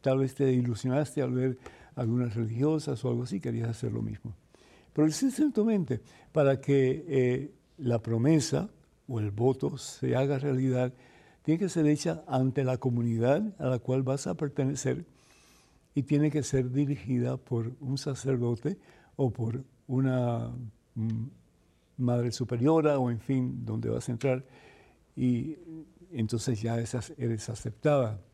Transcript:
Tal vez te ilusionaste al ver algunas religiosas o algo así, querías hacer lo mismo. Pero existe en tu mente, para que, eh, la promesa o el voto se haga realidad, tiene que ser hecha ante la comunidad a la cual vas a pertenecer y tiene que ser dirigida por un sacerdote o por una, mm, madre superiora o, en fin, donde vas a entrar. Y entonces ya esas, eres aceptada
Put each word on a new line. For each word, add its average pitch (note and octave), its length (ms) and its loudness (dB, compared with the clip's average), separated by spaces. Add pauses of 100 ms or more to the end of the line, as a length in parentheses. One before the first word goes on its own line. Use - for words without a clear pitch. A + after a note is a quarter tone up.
Tal C3+ 180 2
vez C3 160 0
te C3+ 180 4
ilusionaste B2+ 680 0
al B2+ 120 0
ver B2+ 260 0 (360)
algunas A#2+ 400 0
religiosas C3 680 0
o B2+ 60 0
algo A#2+ 140 0
así, F3+ 160 -6
querías A#2 280 -2
hacer A2+ 240 -4
lo A2+ 80 -4
mismo. A2 340 -8 (600)
Pero D3+ 120 4
existe B3+ 360 0
en D4 100 2
tu G#3+ 120 2
mente, F#3+ 360 0 (320)
para C#3 280 4
que, C#3 460 2
eh, C3+ 480 0 (220)
la A#2+ 240 0
promesa C#3 680 2 (380)
o A#2+ 100 -4
el G#2+ 120 -2
voto C3 460 0
se B2+ 400 -4
haga C3+ 220 0
realidad, C3 560 0 (480)
tiene D#3+ 160 2
que G3 100 0
ser D#3+ 180 2
hecha D#3 400 0
ante C3 380 2
la B2+ 140 0
comunidad A#2+ 640 2 (160)
a D3 80 -4
la B2+ 120 0
cual C3 240 0
vas C3 240 -2
a F3+ 80 -2
pertenecer C#3 680 -2 (920)
y C#3+ 80 0
tiene D3 280 2
que D3+ 120 0
ser B2+ 280 0
dirigida B2+ 680 0
por A#2 440 -4
un C#3 160 -4
sacerdote C3 840 -2 (380)
o C3+ 140 2
por A#2 340 -4 (220)
una, B2 680 0 (420)
mm, A2+ 320 -2 (720)
madre A#2+ 360 2
superiora C#3+ 680 2
o, B2 120 0
en A2 100 -4
fin, B2+ 440 -2
donde A2 240 -4
vas A#2+ 200 -2
a B2 40 -2
entrar. B2+ 320 -2 (680)
Y B2+ 420 0 (560)
entonces A2+ 480 -2
ya A#2 200 -2
esas, A#2 360 -6
eres A#2 320 -4
aceptada A#2 720 0 (140)